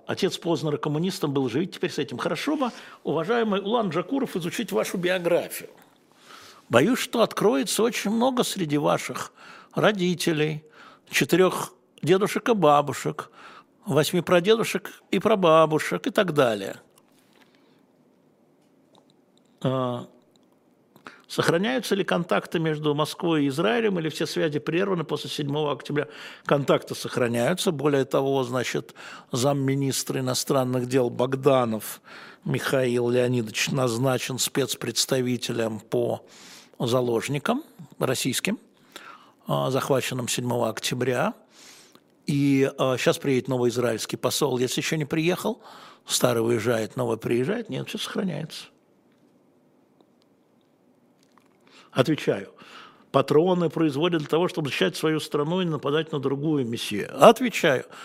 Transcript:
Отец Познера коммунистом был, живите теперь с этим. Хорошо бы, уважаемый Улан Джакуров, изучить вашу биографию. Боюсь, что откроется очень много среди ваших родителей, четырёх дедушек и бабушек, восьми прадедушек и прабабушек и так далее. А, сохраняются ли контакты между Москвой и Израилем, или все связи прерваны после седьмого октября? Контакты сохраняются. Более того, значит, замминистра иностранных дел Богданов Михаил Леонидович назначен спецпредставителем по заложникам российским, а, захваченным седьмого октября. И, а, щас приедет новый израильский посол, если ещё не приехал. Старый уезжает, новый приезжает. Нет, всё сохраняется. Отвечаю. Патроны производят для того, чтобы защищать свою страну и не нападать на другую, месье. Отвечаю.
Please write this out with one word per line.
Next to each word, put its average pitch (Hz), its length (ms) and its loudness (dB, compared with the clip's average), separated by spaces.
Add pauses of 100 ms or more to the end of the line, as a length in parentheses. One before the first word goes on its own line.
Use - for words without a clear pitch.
Отец 143 320 -2
Познера 147 400 -2
коммунистом 156 560 -2
был, 131 160 0
живите 160 220 -2
теперь 165 180 -4
с - 80 -10
этим. 127 180 -6
Хорошо 175 400 -2
бы, 254 140 -2 (340)
уважаемый 196 560 0
Улан 208 300 0
Джакуров, 202 440 -2
изучить 180 380 -6
вашу 214 240 -2
биографию. 175 720 0 (1000)
Боюсь, 156 300 4
что - 200 -2
откроется 214 640 2
очень 214 300 -2
много 240 320 2
среди 151 340 -2
ваших 151 560 -2 (400)
родителей, 160 880 0 (460)
четырёх - 640 2 (260)
дедушек 190 480 2
и 240 60 4
бабушек, 147 760 2 (540)
восьми 156 380 2
прадедушек 180 880 2
и 202 80 2
прабабушек 165 880 4
и 262 40 -2
так 185 220 0
далее. 113 480 0 (2750)
А, 127 460 -2 (1200)
сохраняются 208 680 0
ли 190 80 0
контакты 180 540 -2
между 151 360 0
Москвой 151 500 0
и 139 40 2
Израилем, 196 500 0
или 156 100 -4
все 151 180 -6
связи 156 340 -2
прерваны 175 440 -2
после - 240 -6
седьмого 143 440 -4
октября? 143 340 -4 (400)
Контакты 143 480 2
сохраняются. 123 800 0
Более 139 320 2
того, 135 400 0
значит, 127 500 -4 (380)
замминистра 135 880 0
иностранных 127 680 0
дел 123 240 2
Богданов 127 920 0 (440)
Михаил 123 640 0
Леонидович 123 640 0
назначен 127 640 0
спецпредставителем 120 1400 -2
по 120 440 -2 (540)
заложникам 127 840 -2 (340)
российским, 139 600 -2 (880)
а, 143 220 0
захваченным 131 580 0
седьмого 123 400 0
октября. 127 640 -2 (880)
И, 139 540 4
а, 131 200 2
щас 165 200 2
приедет 131 300 0
новый 123 220 2
израильский 117 460 -2
посол, 127 420 0
если 127 220 -2
ещё 160 160 -2
не 156 80 -2
приехал. 165 560 -2 (460)
Старый 120 380 2
уезжает, 113 520 0
новый 117 220 -2
приезжает. 131 500 -2
Нет, 135 200 -8
всё 220 100 -8
сохраняется. 160 680 -6 (3250)
Отвечаю. 127 640 0 (580)
Патроны 165 580 4
производят 160 520 0
для 147 80 -8
того, 170 200 0
чтобы 156 200 -4
защищать 185 280 -2
свою 156 240 0
страну 156 400 -2
и 185 40 0
не 170 60 -2
нападать 151 420 -4
на 147 80 -4
другую, 139 440 -2
месье. 113 420 -4
Отвечаю. 190 800 6 (200)